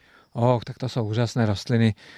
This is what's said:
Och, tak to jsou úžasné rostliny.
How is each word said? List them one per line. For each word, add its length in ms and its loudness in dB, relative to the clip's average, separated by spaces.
Och, 300 2
tak 140 -14
to 120 -6
jsou 160 -4
úžasné 400 0
rostliny. 500 2